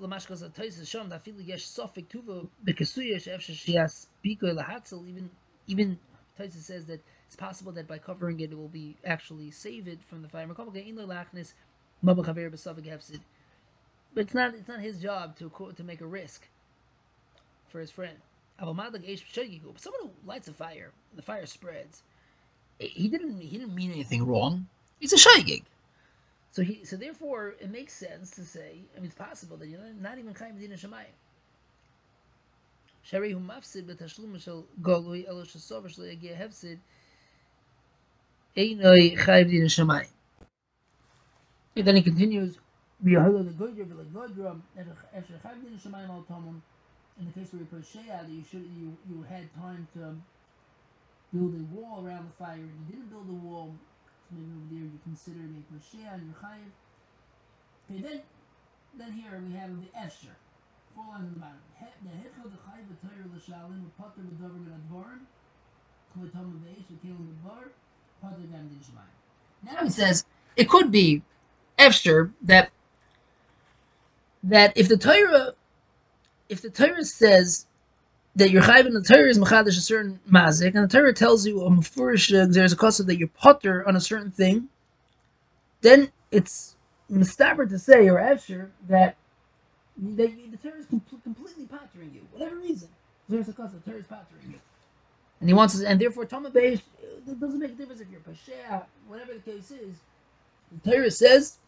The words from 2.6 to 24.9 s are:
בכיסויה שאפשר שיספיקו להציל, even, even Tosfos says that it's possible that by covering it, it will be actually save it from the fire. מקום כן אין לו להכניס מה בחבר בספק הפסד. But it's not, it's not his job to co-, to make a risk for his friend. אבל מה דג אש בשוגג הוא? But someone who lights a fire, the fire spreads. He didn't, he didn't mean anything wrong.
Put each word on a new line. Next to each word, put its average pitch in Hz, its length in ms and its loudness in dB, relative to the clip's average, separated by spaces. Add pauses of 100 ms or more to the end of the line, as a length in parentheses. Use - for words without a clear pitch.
בכיסויה 196 580 -8
שאפשר 180 320 -18
שיספיקו 170 960 -6
להציל, 175 520 -10
even, 180 300 -20 (420)
even 190 280 -4 (400)
Tosfos 170 240 -20
says 170 240 -20
that 160 140 -18 (260)
it's - 100 -20
possible 190 360 -18
that 165 140 -16
by 156 120 -16
covering 175 420 -10
it, 156 120 -12
it 151 40 -18
will 156 120 -18
be 151 360 -18
actually 160 460 -12
save 208 360 -20
it 170 120 -18 (100)
from 160 140 -20
the 151 60 -20
fire. 160 180 -18
מקום 214 240 -18
כן 190 80 -18
אין 220 180 -20
לו 208 100 -18
להכניס 175 480 -18 (480)
מה 180 120 2
בחבר 170 380 -10
בספק 160 340 -20
הפסד. 151 320 -20 (960)
But 226 60 -6
it's 208 140 -8
not, 247 200 -4
it's 214 140 -20
not 240 120 -18
his 202 220 -14
job 180 340 -14
to 165 140 -20
co-, 190 220 -20
to 170 120 -20
make 170 160 -20
a 160 60 -18
risk 175 420 -20 (1200)
for 165 120 -20
his 156 100 -18
friend. 170 260 -20 (420)
אבל 165 140 -12
מה 208 180 -12
דג 196 140 -18
אש 196 200 -16
בשוגג 196 400 -16
הוא? 143 100 -20
But - 80 -20
someone 480 220 -16
who 220 60 -18 (160)
lights 208 220 -20
a 147 60 -20
fire, 165 360 -20 (260)
the 156 60 -20
fire 208 220 -14
spreads. 160 580 -20 (760)
He - 300 -10
didn't, 269 340 -10
he 160 160 -16
didn't 226 160 -16
mean 180 180 -10
anything 123 340 -8
wrong. 131 400 -4 (340)